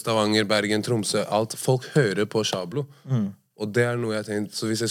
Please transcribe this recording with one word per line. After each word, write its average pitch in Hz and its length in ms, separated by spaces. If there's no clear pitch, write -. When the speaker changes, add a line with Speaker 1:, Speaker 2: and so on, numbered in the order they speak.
Speaker 1:
Stavanger, 107 480
Bergen, 107 340
Tromsø, 110 460
alt. 110 320
Folk 131 340
hører 107 360
på 110 160
Shablo. 98 400
Speaker 2:
Mm. 127 220
Speaker 1:
Og 107 160
det 120 80
er 120 160
noe 110 140
jeg 107 100
har 107 60
tenkt, 104 260
så 113 140
hvis 110 100
jeg 113 100